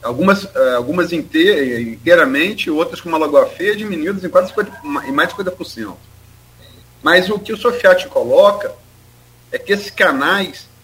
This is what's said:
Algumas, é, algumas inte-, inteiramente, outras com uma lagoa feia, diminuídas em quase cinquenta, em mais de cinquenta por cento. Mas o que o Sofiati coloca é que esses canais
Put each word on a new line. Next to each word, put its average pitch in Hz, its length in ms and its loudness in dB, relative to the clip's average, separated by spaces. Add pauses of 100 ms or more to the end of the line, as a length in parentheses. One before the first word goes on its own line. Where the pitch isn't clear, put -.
Algumas, 175 520 0
é, 127 200 2
algumas 165 360 -2
inte-, 139 880 0
inteiramente, 160 680 2
outras 160 320 -2
com 170 80 -12
uma 160 80 -2
lagoa 147 300 4
feia, 208 280 -4
diminuídas 190 480 -6
em 180 60 -6
quase 180 200 2
cinquenta, 202 220 -4 (360)
em 135 40 -8
mais 151 180 0
de - 40 -12
cinquenta 180 180 -6
por 175 140 -12
cento. 104 320 -14 (1040)
Mas 180 280 4
o 208 100 -2
que 202 120 -10
o 208 60 -6
Sofiati 185 500 2
coloca 151 640 2 (800)
é - 60 -6
que - 160 -2
esses 202 160 -4
canais 175 800 0 (140)